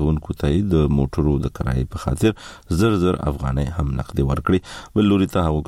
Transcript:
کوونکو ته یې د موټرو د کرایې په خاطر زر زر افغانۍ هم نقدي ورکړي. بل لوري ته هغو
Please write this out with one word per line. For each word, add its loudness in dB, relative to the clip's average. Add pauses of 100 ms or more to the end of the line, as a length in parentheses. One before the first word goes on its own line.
کوونکو 0
ته 0
یې 2 (120)
د 4
موټرو 0 (100)
د -4
کرایې -2
په -8
خاطر 2 (480)
زر 4
زر 2 (140)
افغانۍ -2 (120)
هم -2
نقدي -2
ورکړي. 0 (360)
بل 4
لوري 2
ته 2
هغو 0